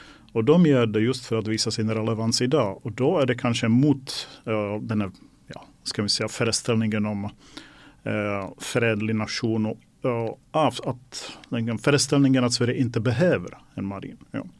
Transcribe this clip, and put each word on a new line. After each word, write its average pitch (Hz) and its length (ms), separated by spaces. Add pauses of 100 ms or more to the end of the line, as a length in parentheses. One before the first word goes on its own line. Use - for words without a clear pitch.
(340)
Och 113 100
de 165 220
gör 127 200
det 107 140
just 117 260
för 113 120
att 107 100
visa 110 220
sin 110 200
relevans 110 520
idag. 123 400
Och 117 100
då 147 260
är 139 80
det 127 80
kanske 117 340
mot, 131 600 (160)
eh, 107 380
den 110 180
här, 98 100 (360)
ja, - 180 (180)
ska - 200
vi 104 60
säga, 107 200
föreställningen 110 800
om, 104 180 (760)
eh, 104 560
fredlig 110 580
nation 110 500
och, - 120 (260)
eh, 117 300 (160)
av 147 240 (100)
att, - 480 (160)
den 117 300
föreställningen 139 640
att 123 80
Sverige 123 280
inte 117 200
behöver 120 580 (160)
en 98 100
marin. 98 320 (140)
Ja. - 140 (160)